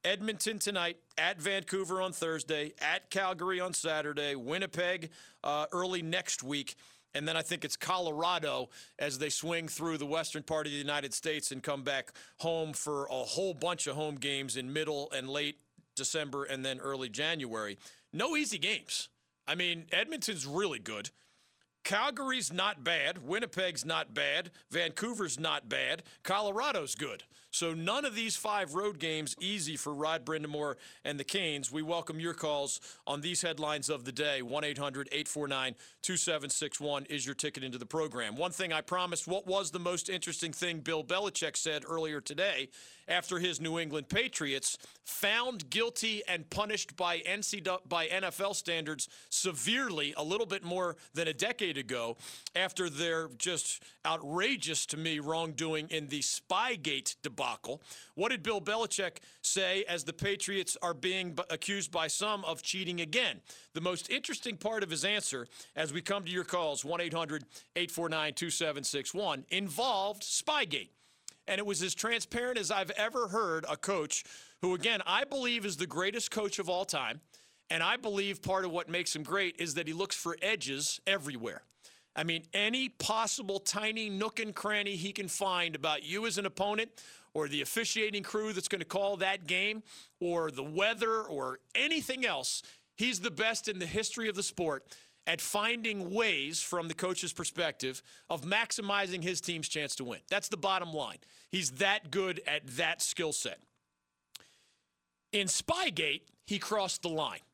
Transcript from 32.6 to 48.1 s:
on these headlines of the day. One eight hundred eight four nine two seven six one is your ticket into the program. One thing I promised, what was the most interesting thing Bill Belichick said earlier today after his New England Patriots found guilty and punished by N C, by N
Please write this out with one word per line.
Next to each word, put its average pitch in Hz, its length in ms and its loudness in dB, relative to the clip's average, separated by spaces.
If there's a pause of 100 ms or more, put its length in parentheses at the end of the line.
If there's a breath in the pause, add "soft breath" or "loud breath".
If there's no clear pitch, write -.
on 143 140 -2
these 170 200 0
headlines 151 460 0
of 143 160 -2
the 131 80 -6
day. 143 300 2
One 139 240 -2
eight 147 120 -2
hundred 139 360 -2
eight 147 140 0
four 147 200 -2
nine 131 280 0 (260 loud breath)
two 180 160 0
seven 151 320 2
six - 320 0
one 143 240 0
is 143 200 -2
your 135 100 -4
ticket 139 280 -2
into 127 140 -4
the 120 80 -6
program. 123 500 -2
One 175 160 0
thing 175 220 -2
I 156 80 2
promised, 180 440 0
what 185 220 0
was 185 240 2
the 180 80 -4
most 175 300 0
interesting 170 420 -2
thing 170 280 -2
Bill 156 240 0
Belichick 175 520 0
said 151 320 0
earlier 160 320 0
today 165 480 0 (400 loud breath)
after 175 320 2
his 165 220 0
New 165 180 0
England 151 300 -2
Patriots 160 680 2 (280 loud breath)
found 214 640 2
guilty 220 580 2
and 170 220 -2
punished 208 480 -2
by 175 220 4
N 185 220 0
C, 202 220 -2 (240)
by 165 200 2
N 190 180 2